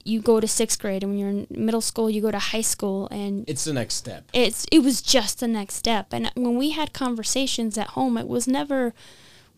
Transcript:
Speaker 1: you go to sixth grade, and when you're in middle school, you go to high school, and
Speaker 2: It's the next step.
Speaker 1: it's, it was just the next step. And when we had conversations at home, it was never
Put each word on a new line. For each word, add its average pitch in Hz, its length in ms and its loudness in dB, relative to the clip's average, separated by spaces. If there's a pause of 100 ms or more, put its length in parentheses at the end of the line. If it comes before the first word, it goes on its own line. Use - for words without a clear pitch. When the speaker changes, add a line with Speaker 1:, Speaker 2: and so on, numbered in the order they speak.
Speaker 1:
you 220 160 0
go 220 200 6
to 220 80 2
sixth - 320 0
grade, 196 220 -2
and 196 100 -2
when 202 60 0
you're 202 120 -2
in 202 200 -2
middle 226 300 0
school, 220 300 0
you 214 100 0
go 220 120 0
to 202 60 -2
high 220 220 -2
school, 196 500 -2
and 202 380 -4
Speaker 2:
It's - 160 -4
the 156 80 -2
next 120 220 -2
step. - 380 -10
Speaker 1:
it's, 240 380 0
it 320 100 8
was 254 220 4
just - 380 2
the 240 80 0
next 214 260 -4
step. 220 380 0
And 226 220 -4
when 240 240 0
we 285 120 2
had 302 220 -2
conversations 233 840 -2
at 208 100 -2
home, 254 280 0
it - 120 -4
was 240 180 0
never 269 460 0 (640)